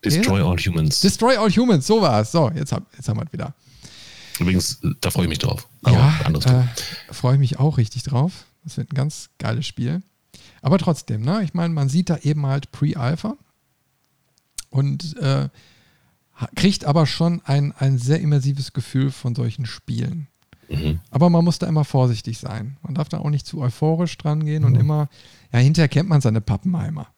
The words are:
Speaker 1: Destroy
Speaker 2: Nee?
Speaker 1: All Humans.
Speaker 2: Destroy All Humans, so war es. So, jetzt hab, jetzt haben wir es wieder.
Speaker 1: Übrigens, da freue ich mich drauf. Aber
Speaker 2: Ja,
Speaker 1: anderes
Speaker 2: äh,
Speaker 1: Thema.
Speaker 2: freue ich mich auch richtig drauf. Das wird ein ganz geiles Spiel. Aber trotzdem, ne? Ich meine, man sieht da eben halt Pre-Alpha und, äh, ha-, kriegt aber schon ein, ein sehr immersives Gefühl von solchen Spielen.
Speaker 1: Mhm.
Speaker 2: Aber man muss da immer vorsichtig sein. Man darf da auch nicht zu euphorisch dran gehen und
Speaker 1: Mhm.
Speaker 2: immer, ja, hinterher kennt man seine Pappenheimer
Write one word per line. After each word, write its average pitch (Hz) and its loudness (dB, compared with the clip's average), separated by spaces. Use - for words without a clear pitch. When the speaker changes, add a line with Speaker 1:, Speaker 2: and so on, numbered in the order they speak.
Speaker 1:
Destroy 98 2
Speaker 2:
Nee? 76 2
Speaker 1:
All 87 0
Humans. 80 0
Speaker 2:
Destroy 247 2
All 214 2
Humans, 214 4
so 220 4
war 120 4
es. 107 -2
So, 156 2
jetzt - -4
hab, - -8
jetzt - -8
haben 135 -2
wir - -4
es - -14
wieder. - -8
Speaker 1:
Übrigens, 90 0
da - -2
freue 87 0
ich 82 0
mich 76 -4
drauf. - -4
Aber 123 4
Speaker 2:
Ja, 147 4
Speaker 1:
anderes 147 0
Speaker 2:
äh, 131 4
Speaker 1:
Thema. 127 4
Speaker 2:
freue 123 0
ich 139 4
mich 131 0
auch 143 2
richtig 120 -2
drauf. 139 -2
Das 160 -12
wird - -6
ein - -6
ganz 143 -4
geiles 113 -4
Spiel. 151 -4
Aber 143 2
trotzdem, 131 -2
ne? 190 0
Ich 151 -6
meine, 170 -2
man 143 0
sieht 175 0
da 156 0
eben 147 -2
halt 139 -2
Pre-Alpha 151 -2
und, 139 -2
äh, 139 0
ha-, - -10
kriegt 196 0
aber 147 4
schon 170 -2
ein, 143 0
ein 135 0
sehr 135 0
immersives 139 0
Gefühl 135 -2
von 127 -6
solchen 117 -4
Spielen. 120 -8
Speaker 1:
Mhm. 78 -2
Speaker 2:
Aber 170 4
man 170 4
muss 175 2
da 175 -4
immer 156 2
vorsichtig 120 0
sein. 127 -10
Man 139 -10
darf 156 -4
da 165 -6
auch 147 -4
nicht 143 -2
zu 165 -10
euphorisch 160 -2
dran 151 -2
gehen 151 0
und 120 6
Speaker 1:
Mhm. 113 4
Speaker 2:
immer, 151 0
ja, 117 2
hinterher 151 4
kennt 160 0
man 151 4
seine 110 2
Pappenheimer 151 -4